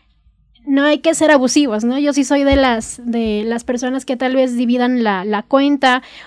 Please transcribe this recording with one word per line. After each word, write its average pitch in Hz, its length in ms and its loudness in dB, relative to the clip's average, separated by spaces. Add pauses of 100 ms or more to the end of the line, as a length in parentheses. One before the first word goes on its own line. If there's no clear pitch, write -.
(680)
no 277 180 2
hay 294 160 2
que 330 140 2
ser 311 160 2
abusivos, 254 540 2
¿no? 247 140 -2
Yo 285 160 0
sí 277 100 0
soy 277 200 0
de 277 120 2
las, 247 480 -2
de 226 400 -2
las 233 200 -6
personas 254 420 -6
que 254 100 -4
tal 254 180 -2
vez 262 220 0
dividan 247 480 0
la, 190 200 -2
la 208 180 -2
cuenta, 269 600 2 (240)